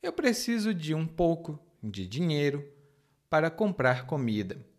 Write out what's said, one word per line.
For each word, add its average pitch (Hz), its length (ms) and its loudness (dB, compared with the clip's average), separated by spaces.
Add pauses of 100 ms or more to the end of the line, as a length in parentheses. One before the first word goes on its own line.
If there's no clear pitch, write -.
"Eu 349 120 -4
preciso 233 580 0
de 156 220 -2
um 160 140 -2
pouco 165 520 0 (240)
de 98 240 -6
dinheiro 143 560 0 (640)
para 160 220 4
comprar 135 560 2
comida". 107 580 -2 (160)